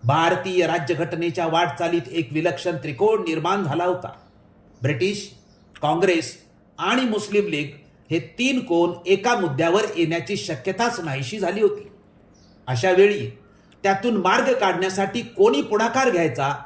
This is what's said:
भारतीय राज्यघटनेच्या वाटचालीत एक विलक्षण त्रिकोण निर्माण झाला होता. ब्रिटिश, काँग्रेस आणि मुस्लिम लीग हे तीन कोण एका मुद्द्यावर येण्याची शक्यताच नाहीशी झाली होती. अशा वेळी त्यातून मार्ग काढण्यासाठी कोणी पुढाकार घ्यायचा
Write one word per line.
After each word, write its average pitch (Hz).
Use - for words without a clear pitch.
भारतीय 175
राज्यघटनेच्या 170
वाटचालीत 170
एक 160
विलक्षण 165
त्रिकोण 202
निर्माण 170
झाला 160
होता. 180
ब्रिटिश, 165
काँग्रेस 170
आणि 220
मुस्लिम 208
लीग 147
हे 165
तीन 254
कोण 175
एका 196
मुद्द्यावर 170
येण्याची 165
शक्यताच 190
नाहीशी 143
झाली 190
होती. -
अशा 131
वेळी 180
त्यातून 196
मार्ग 226
काढण्यासाठी 190
कोणी 240
पुढाकार 226
घ्यायचा 147